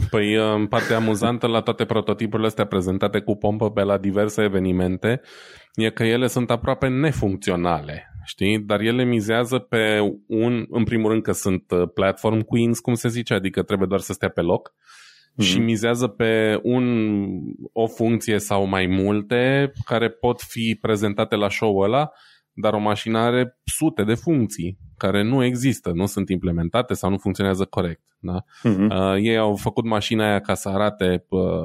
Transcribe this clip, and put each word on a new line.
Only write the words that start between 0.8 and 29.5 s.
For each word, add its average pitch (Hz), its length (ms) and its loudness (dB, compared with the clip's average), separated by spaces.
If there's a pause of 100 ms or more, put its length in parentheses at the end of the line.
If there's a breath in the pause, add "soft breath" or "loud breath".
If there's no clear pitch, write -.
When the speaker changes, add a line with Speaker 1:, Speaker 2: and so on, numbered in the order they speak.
Speaker 1:
amuzantă 113 500 0
la 113 140 2
toate 113 240 -2
prototipurile 107 640 0
astea 107 200 0
prezentate 98 540 0
cu 104 160 -2
pompă 107 340 0
pe 104 120 0
la 101 160 2
diverse 101 440 0
evenimente 92 800 0 (540 loud breath)
e 110 160 0
că 117 140 -2
ele 120 220 2
sunt 120 240 -2
aproape 131 380 -2
nefuncționale, 87 1160 -2 (200)
știi? 104 340 0
Dar 104 220 -2
ele 120 240 0
mizează 117 540 0
pe 110 400 0 (280)
un, 113 440 -2
în 113 140 0
primul 110 260 0
rând 110 120 2
că 104 100 -2
sunt, 92 380 -2
uh, 90 240 2
platform 107 460 0
queens, 117 380 0
cum 123 160 -2
se 120 140 0
zice, 117 260 -4
adică 92 280 -2
trebuie 95 260 0
doar 98 120 0
să 95 120 -8
stea 95 160 -2
pe - 120 -6
loc. 87 340 0 (600 loud breath)
Speaker 2:
Mhm. 101 120 0
Speaker 1:
Și 92 120 2
mizează 117 480 0
pe 110 560 2
un, 123 220 2 (880)
o 113 140 0
funcție 113 520 0
sau 98 280 0
mai 95 200 2
multe 113 840 2 (120)
care 113 240 0
pot 120 320 -2
fi 113 400 -2
prezentate 107 540 0
la 104 140 2
show-ul 98 360 0
ăla, 135 260 0 (420 loud breath)
dar 104 200 0
o 107 60 2
mașină 107 400 0
are 120 460 0
sute 156 380 -2
de 107 120 2
funcții 107 640 -2 (180)
care 101 260 0
nu 123 220 2
există, 123 500 0
nu 92 120 0
sunt 98 220 -2
implementate 90 640 0
sau 92 160 -2
nu 98 60 0
funcționează 95 480 0
corect. 90 380 -4 (160)
Da? 90 260 -6 (180 loud breath)
Speaker 2:
Mhm. 98 200 2
Speaker 1:
Uh, 95 340 2
ei 113 200 2
au 107 180 2